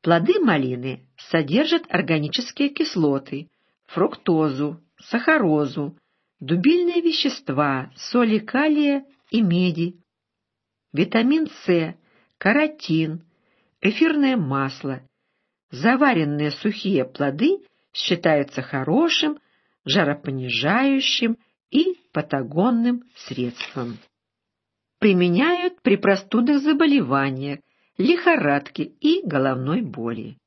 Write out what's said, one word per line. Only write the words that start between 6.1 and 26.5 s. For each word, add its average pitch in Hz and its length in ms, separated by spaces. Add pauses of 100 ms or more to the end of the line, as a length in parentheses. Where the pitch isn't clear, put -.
дубильные 339 600
вещества, 147 960
соли 220 440
калия 285 680 (240)
и 226 100
меди, 175 540 (960)
витамин 240 560 (160)
С, 170 300 (440)
каротин, 185 840 (580)
эфирное 277 560
масло. 135 640 (720)
Заваренные 156 840
сухие 190 520
плоды 147 540 (340)
считаются 151 680
хорошим 277 800 (440)
жаропонижающим 156 1500 (340)
и 359 280 (140)
патагонным 226 920 (140)
средством. 120 840 (1000)
Применяют 226 840
при 202 140
простудных 226 680